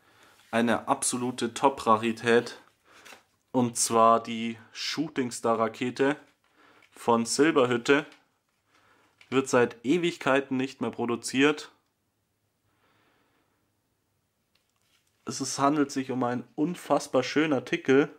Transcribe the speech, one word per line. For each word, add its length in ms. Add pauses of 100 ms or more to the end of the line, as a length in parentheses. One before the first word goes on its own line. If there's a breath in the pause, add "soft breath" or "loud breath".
(520 soft breath)
eine 360
absolute 680
Top-Rarität, 1040 (920 loud breath)
und 260
zwar 440
die 380 (120)
Shooting 600
Star 260
Rakete 580 (760 soft breath)
von 340
Silberhütte. 800 (1300 soft breath)
Wird 180
seit 340
Ewigkeiten 720
nicht 260
mehr 100
produziert. 800 (3500)
Es 160
ist, 160
handelt 320
sich 220
um 120
einen 300
unfassbar 720
schönen 300
Artikel 640